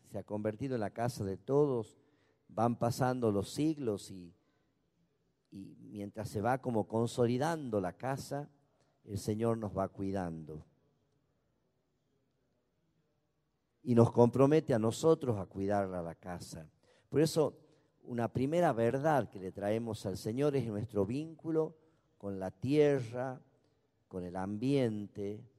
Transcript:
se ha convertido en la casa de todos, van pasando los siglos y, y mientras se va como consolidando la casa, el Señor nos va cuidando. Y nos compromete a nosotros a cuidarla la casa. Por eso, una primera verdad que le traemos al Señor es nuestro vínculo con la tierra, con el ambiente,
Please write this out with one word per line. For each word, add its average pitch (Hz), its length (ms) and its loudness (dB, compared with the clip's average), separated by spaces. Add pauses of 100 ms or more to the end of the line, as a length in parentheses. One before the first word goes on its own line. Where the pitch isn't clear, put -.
(120)
se 104 80 -10
ha 92 40 -8
convertido 107 520 -4
en 113 60 -2
la 101 100 -4
casa 117 320 -4
de 95 140 -4
todos, 135 600 0 (520)
van 117 280 0
pasando 120 540 0
los 101 180 0
siglos 143 640 -4
y, 90 200 -16 (1160)
y 101 300 -16
mientras 104 500 -10
se 107 100 -4
va 120 220 2
como 110 260 0
consolidando 120 920 0
la 90 120 -2
casa, 139 540 -6 (580)
el 101 120 -6
Señor 113 400 0
nos 104 180 -6
va 95 140 0
cuidando. 82 760 -6 (3250)
Y 120 140 2
nos 117 160 10
compromete 135 640 6
a - 20 4
nosotros 120 640 2
a 92 80 -8
cuidarla 98 560 -2
la 82 100 -8
casa. 85 560 -14 (400)
Por 131 120 2
eso, 156 360 0 (460)
una 117 280 -4
primera 151 420 2
verdad 123 560 2
que 101 100 -16
le 92 120 -8
traemos 107 540 -4
al 92 120 -4
Señor 139 380 0
es 127 120 0
nuestro 104 380 -2
vínculo 156 720 -2 (420)
con 98 220 -8
la 95 100 -4
tierra, 131 920 2 (680)
con 92 160 -8
el 87 120 -8
ambiente, 107 1080 -2 (160)